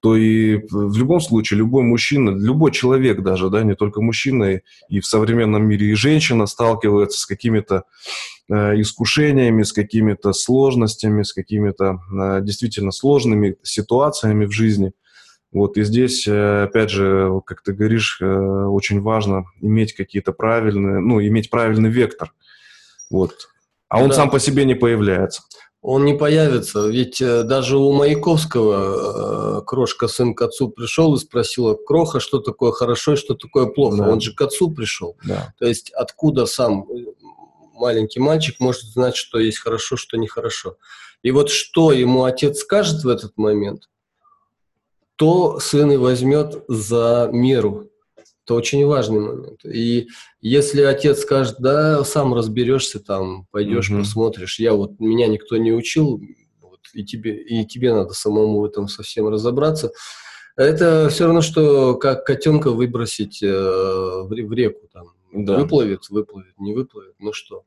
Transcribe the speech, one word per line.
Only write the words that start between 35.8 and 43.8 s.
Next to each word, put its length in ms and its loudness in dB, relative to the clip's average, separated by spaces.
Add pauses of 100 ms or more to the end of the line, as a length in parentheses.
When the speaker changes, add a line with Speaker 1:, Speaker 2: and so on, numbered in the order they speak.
Speaker 2:
откуда 540 0
сам, 440 -2
э, 140 -12 (720)
маленький 460 -2
мальчик 380 0
может 240 -2
знать, 320 -2
что 240 -4
есть 200 0
хорошо, 380 -6
что 200 -8
нехорошо? 600 -8 (460)
И 80 2
вот 200 2
что 420 2
ему 320 2
отец 340 -2
скажет 460 -2
в 40 0
этот 280 -4
момент, 520 -2 (1300)